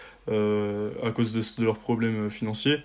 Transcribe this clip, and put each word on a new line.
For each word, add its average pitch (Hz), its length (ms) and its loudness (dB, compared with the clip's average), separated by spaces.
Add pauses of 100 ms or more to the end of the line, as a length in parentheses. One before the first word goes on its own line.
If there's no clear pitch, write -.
(280)
euh, 104 640 2 (120)
à 117 80 0
cause 113 240 0
de, 113 60 2 (200)
de 117 40 2
leurs 110 140 2
problèmes 113 520 0
financiers. 117 540 0